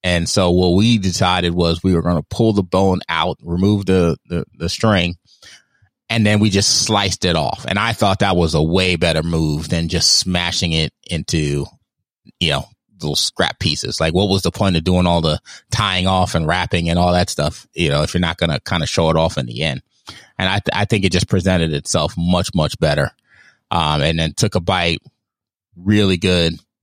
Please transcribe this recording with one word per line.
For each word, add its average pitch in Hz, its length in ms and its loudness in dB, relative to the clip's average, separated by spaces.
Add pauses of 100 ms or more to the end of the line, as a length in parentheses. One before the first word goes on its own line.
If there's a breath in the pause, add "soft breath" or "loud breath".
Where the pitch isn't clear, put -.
And 87 260 0
so 92 240 2
what 90 240 4
we 113 200 4
decided 90 560 0
was 85 300 0
we 95 120 2
were 82 80 2
gonna 85 200 0
pull 110 320 0
the 101 80 2
bone 92 460 2
out, 80 340 -2
remove 95 440 0
the, 90 300 2 (100)
the, 87 180 -4 (120)
the 82 140 -6
string, 87 460 0 (920 loud breath)
and 113 160 2
then 107 140 4
we 107 100 4
just 98 340 0
sliced 101 420 -2
it 87 120 2
off. 76 320 -4
And 101 100 -2
I 113 140 0
thought 98 280 0
that 98 160 2
was 82 180 2
a 78 80 2
way 90 340 2
better 80 280 0
move 80 440 -2
than 85 200 -2
just 80 300 0
smashing 87 540 -2
it 80 200 -2 (180)
into, 76 560 -2 (720)
you 80 120 0
know, 67 140 -2 (380)
little 76 140 -2
scrap - 420 -4
pieces. - 420 -4
Like, 80 120 0
what 98 160 2
was 92 140 0
the 85 80 -2
point 95 260 0
of 80 80 -2
doing 90 220 2
all 85 160 2
the 78 180 -2 (300 loud breath)
tying 92 360 0
off 92 280 0
and 80 120 0
wrapping 85 440 -2
and 85 80 2
all 87 140 4
that 90 180 0
stuff, - 440 -6
you 85 140 0
know, 73 140 0
if 80 100 -4
you're 90 80 0
not 82 180 -2
gonna 80 220 -2
kinda 85 260 -4
show 82 240 0
it 80 60 2
off 80 220 0
in 65 80 -6
the 58 160 -8
end? 67 200 -4 (560 loud breath)
And 95 100 -2
I, 98 120 -2
th-, - 140 -6
I 104 120 0
think 98 180 0
it 87 80 2
just 87 160 0
presented 87 460 0
itself 73 420 -4
much, 87 380 0
much 78 240 0
better. 71 340 0 (580 soft breath)
Um, 76 320 0
and 82 160 0
then 80 160 -2
took - 200 -2
a 95 60 0
bite, 87 400 0 (760)
really 95 400 2
good, 85 380 2 (280)